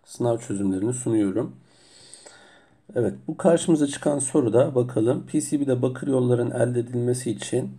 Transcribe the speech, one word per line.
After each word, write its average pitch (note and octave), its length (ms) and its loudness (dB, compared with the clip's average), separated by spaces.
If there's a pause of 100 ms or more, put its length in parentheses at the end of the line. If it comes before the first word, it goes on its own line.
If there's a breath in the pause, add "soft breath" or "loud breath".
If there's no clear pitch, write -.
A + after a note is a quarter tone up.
sınav A#2+ 340 -2
çözümlerini G2+ 540 -2
sunuyorum. A2 640 -2 (1400 loud breath)
Evet, G#2+ 200 0 (140)
bu D#3 80 -4
karşımıza E3 500 4
çıkan C#3+ 320 -2
soruda B2+ 560 2
bakalım. B2 520 0
P D#3 140 -2
C D3 200 -2
B'de C3 220 0
bakır B2+ 260 -4
yolların B2 420 2
elde B2 300 0
edilmesi B2 500 -2
için B2+ 480 -4